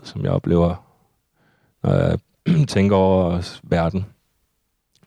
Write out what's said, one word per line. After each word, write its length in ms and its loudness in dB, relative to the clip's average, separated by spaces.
som 200 -12
jeg 80 -2
oplever, 440 0
når 100 2
jeg 260 0
<clears throat> 220 2
tænker 280 2
over 460 2
s-, 220 -12
verden. 420 -2